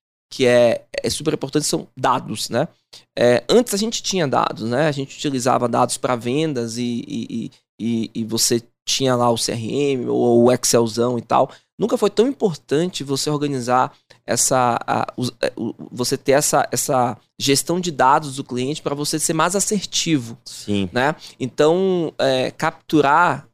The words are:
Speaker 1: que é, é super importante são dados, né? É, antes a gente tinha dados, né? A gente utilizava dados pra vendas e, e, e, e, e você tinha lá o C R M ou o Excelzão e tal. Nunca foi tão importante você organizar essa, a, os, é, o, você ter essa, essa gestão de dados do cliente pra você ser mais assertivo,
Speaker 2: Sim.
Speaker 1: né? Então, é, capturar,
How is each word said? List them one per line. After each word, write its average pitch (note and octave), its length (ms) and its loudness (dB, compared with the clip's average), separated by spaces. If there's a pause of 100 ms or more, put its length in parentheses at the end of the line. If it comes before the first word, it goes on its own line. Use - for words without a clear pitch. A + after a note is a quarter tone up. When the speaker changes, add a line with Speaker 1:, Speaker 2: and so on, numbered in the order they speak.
(320)
Speaker 1:
que C3 140 0
é, A#2+ 400 4 (180)
é A2+ 60 0
super D3+ 240 -4
importante D3 320 -2
são - 300 -4
dados, B2+ 540 -2
né? A#2+ 180 0 (500)
É, B2 320 4
antes A#3+ 240 4
a G3+ 40 -4
gente A3+ 240 -4
tinha F3 260 0
dados, - 360 -2
né? B2 240 0
A D3+ 40 0
gente C#3 240 -6
utilizava B2 520 0
dados A#2+ 300 0
pra B2+ 180 -2
vendas A#2+ 600 -4
e, A#2+ 300 -4
e, A2+ 220 -8
e, A2+ 220 -8 (280)
e, A2+ 360 -2
e A2+ 80 -4
você A2+ 380 -2 (260)
tinha C3 280 0
lá A#2+ 140 2
o A#2 80 2
C - 140 -4
R A#2+ 420 -2
M B2 120 -4
ou A#2+ 380 4
o B2 80 8
Excelzão A#2+ 680 0
e A2+ 40 -6
tal. C3 280 0 (280)
Nunca A#3+ 200 0
foi G#3 120 2
tão A3+ 180 2
importante F3 760 -2
você C#3 260 -4
organizar C3 640 0 (340)
essa, B2 600 2
a, - 320 -2
os, B2 140 -4 (100)
é, - 140 -2
o, A2 180 -6 (180)
você B2 260 -4
ter - 160 0
essa, D3 380 2
essa B2+ 460 -2 (200)
gestão C#3 420 0
de F3 120 -4
dados C3+ 460 2
do C#3 60 -6
cliente C3 380 -6
pra C#3+ 140 -4
você D3 240 -4
ser - 140 -2
mais E3 220 0
assertivo, D#3+ 880 -2
Speaker 2:
Sim. G2 480 -4
Speaker 1:
né? C3+ 220 0 (240)
Então, E3 760 0
é, C3 340 0
capturar, D#3 1040 2